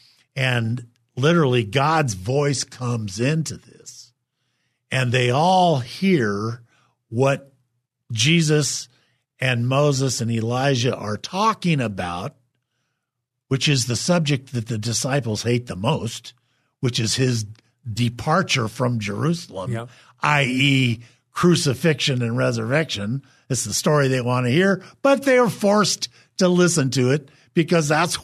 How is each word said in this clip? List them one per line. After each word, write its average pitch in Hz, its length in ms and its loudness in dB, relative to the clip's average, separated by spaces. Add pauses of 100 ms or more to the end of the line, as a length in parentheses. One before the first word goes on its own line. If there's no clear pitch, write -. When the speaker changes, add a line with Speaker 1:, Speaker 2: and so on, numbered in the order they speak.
(340)
Speaker 1:
and 120 520 -2 (300)
literally 131 480 2
God's 139 500 0
voice 135 500 -2
comes 110 560 -8
into 147 360 -2
this, - 560 -20 (800)
and 127 220 0
they 123 180 2
all 170 480 4
hear 117 840 -2 (480)
what 131 440 0 (600)
Jesus 151 760 0 (520)
and 123 280 0
Moses 135 520 2
and 117 100 -2
Elijah 123 640 0
are 107 220 -6
talking 185 640 -2
about, 95 540 -6 (1120)
which 135 200 -2
is 131 180 0
the 120 100 -2
subject 147 560 -2
that 117 140 -4
the 113 120 -6
disciples 117 680 -4
hate 120 220 0
the 85 100 -12
most, - 580 -4 (460)
which 120 180 -2
is 113 160 -2
his 123 320 0 (440)
departure 120 800 0
from 123 300 -2
Jerusalem, 120 760 -4
Speaker 2:
Yep. 117 160 -8 (340)
Speaker 1:
i 147 220 2
e 135 560 2 (320)
crucifixion 147 880 2
and 117 140 -2
resurrection. 123 840 -2 (260)
It's 127 160 -2
the 101 100 -6
story 147 340 2
they 131 120 0
want 123 260 0
to 120 60 0
hear, 190 300 2 (200)
but 277 220 4
they 254 140 4
are 233 120 4
forced 208 580 0 (300)
to 180 100 4
listen 170 440 4
to 127 180 2
it 147 180 0 (260)
because 165 340 2
that's 160 360 2